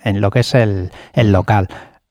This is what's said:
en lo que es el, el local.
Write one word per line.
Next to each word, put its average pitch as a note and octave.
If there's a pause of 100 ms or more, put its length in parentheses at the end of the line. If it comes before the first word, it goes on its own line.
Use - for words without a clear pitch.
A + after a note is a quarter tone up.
en G2+
lo G2+
que B2
es -
el, G2+ (220)
el G#2+
local. F#2+ (440)